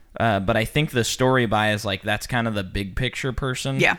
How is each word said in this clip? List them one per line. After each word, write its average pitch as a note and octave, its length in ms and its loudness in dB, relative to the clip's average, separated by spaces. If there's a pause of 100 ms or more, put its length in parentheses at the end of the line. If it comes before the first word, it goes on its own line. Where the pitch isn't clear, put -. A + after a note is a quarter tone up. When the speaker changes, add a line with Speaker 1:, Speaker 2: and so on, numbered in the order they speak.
(200)
Speaker 1:
Uh, G#2+ 200 2
but G2+ 180 0
I A2 80 2
think D3+ 260 0
the A#2+ 120 2
story C3 440 2
by G#2+ 260 2
is, G#2 120 -4
like, G2 180 -2
that's G#2 240 -2
kind A#2 200 0
of A2+ 80 -2
the G2+ 80 -2
big F#2+ 320 -6
picture C3 360 -2
person. C3+ 480 -2
Speaker 2:
Yeah. - 200 4